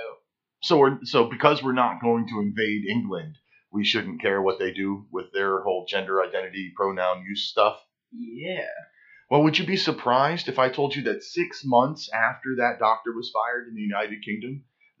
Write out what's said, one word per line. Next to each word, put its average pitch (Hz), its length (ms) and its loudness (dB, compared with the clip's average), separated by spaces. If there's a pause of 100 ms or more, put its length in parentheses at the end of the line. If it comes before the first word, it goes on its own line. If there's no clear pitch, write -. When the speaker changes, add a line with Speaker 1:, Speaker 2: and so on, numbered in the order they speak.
(640)
Speaker 1:
So 165 160 4
we're, 135 260 6
so 120 240 4
because 147 340 4
we're 131 100 0
not 123 280 2
going 117 280 2
to 113 120 -2
invade 104 460 0
England, 95 500 -4 (340)
we 104 140 -2
shouldn't 101 380 -2
care 98 180 2
what 95 180 2
they 92 140 -2
do 98 380 -4
with 90 220 -6
their 98 300 0
whole 92 260 -2
gender 95 340 0
identity, 92 540 -6
pronoun 92 520 0
use 101 220 -6
stuff? 104 260 2 (360)
Speaker 2:
Yeah. 123 540 -10 (640)
Speaker 1:
Well, 147 120 6
would 151 160 4
you 180 80 -2
be 190 100 2
surprised 143 720 2
if 131 100 -2
I 127 100 4
told 139 260 -2
you 139 100 -4
that 104 200 -2
six - 400 -6
months 131 480 2
after 123 460 -2
that 120 200 0
doctor 113 360 2
was 117 180 -10
fired 120 360 -4
in 113 60 -14
the 110 80 -10
United 104 420 -4
Kingdom, 117 380 -8 (380)